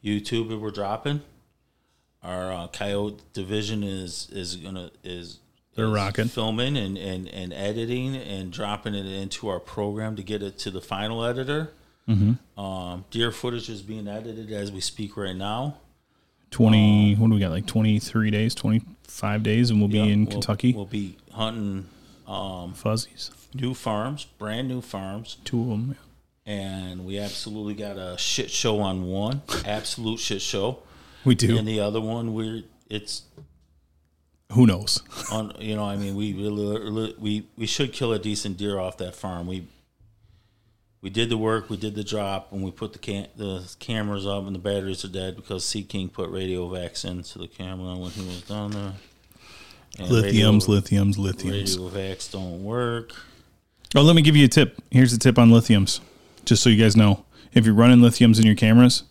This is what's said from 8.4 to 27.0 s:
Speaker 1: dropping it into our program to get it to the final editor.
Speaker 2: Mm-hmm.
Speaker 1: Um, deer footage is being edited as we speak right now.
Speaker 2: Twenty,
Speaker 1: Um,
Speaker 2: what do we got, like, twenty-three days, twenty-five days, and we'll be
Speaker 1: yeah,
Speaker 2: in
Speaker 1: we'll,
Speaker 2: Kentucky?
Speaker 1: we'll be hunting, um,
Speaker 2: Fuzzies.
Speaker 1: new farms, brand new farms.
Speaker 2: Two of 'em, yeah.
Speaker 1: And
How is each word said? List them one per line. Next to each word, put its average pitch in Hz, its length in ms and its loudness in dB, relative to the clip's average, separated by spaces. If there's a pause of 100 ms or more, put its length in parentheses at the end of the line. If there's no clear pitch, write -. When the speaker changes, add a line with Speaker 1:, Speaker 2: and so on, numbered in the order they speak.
Speaker 1:
dropping 104 420 -8
it 98 120 -8
into 98 420 -10
our 92 120 -6
program 107 560 -8
to 101 60 -12
get 101 200 -8
it 98 180 -12
to 107 100 -10
the 92 100 -10
final 107 440 -8
editor. 135 480 -6 (360)
Speaker 2:
Mm-hmm. 107 520 0
Speaker 1:
Um, 92 500 -10
deer 117 220 -2
footage 120 360 -10
is 104 140 -14
being 107 260 -14
edited 110 440 -14
as 101 200 -8
we 95 80 -12
speak - 360 -10
right 95 200 -8
now. 113 420 -8 (720)
Speaker 2:
Twenty, 104 640 6
Speaker 1:
Um, 101 60 2
Speaker 2:
what 110 80 6
do 113 60 6
we 101 60 2
got, 92 100 0
like, 90 160 -4
twenty-three 107 640 0
days, 107 240 -2
twenty-five - 880 -4
days, 113 280 2
and 107 100 4
we'll 101 80 4
be 104 100 0
Speaker 1:
yeah, 104 60 2
Speaker 2:
in 104 200 4
Speaker 1:
we'll, 107 80 -6
Speaker 2:
Kentucky? 120 400 0
Speaker 1:
we'll 107 140 -4
be 101 300 -10 (160)
hunting, 104 560 -6 (400)
um, 95 460 -10
Speaker 2:
Fuzzies. - 560 -6 (240)
Speaker 1:
new 131 200 -4
farms, 117 500 -6 (140)
brand 110 300 -8
new 127 120 -6
farms. 101 640 -12
Speaker 2:
Two 120 160 -4
of 120 100 -4
'em, 113 180 -4
yeah. - 640 -16
Speaker 1:
And 95 520 -10